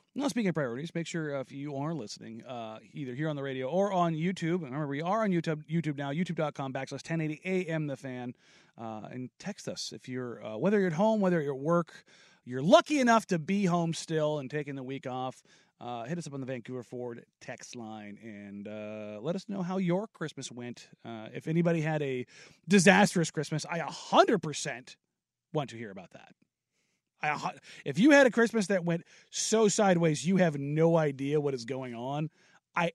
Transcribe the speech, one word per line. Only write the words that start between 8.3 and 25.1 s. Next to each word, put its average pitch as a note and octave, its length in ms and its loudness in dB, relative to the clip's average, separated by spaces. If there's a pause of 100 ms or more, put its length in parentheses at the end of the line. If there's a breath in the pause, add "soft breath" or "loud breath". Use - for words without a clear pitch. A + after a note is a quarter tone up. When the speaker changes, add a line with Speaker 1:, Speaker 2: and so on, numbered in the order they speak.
Speaker 2:
uh, A2 340 -10
and B2+ 180 -10 (100)
text - 300 -10
us - 260 -10
if - 140 -16
you're, B2 360 -8
uh, A2 120 -8
whether G3 220 2
you're F#3 80 2
at E3 60 0
home, G#3+ 280 2
whether F3+ 200 4
you're C#3+ 120 -2
at C3 60 -6
work, E3 440 0 (420 soft breath)
you're B2+ 180 -6
lucky D4+ 360 6
enough A#3 280 6
to F3 120 0
be G3 260 0
home E3+ 280 2
still D3+ 460 -2
and C3 100 -8
taking C#3+ 260 -6
the C3+ 80 -8
week C3+ 220 -10
off, B2+ 380 -6 (360 soft breath)
uh, A#2 260 -8
hit E3 120 -6
us E3 80 -10
up C#3 80 -12
on C#3 60 -8
the C3 80 -6
Vancouver B2+ 340 -8
Ford B2 420 -10 (160)
text - 360 -16
line G#2+ 480 -14
and, G2+ 440 -14
uh, G#2+ 540 -10
let E3 140 -4
us F#3+ 120 -10
know G3 140 -6
how F#3 160 -4
your F#3+ 300 0
Christmas - 440 -12
went. A#2+ 360 -12 (180)
Uh, A2+ 280 -12
if A#2 140 -8
anybody E3+ 340 2
had D#3 200 0
a C3 240 -4 (420 loud breath)
disastrous F#3 640 6
Christmas, D3+ 400 -4
I E3+ 80 -6
a D#3 80 -6
hundred A#3 540 4
percent C3+ 580 -8 (560)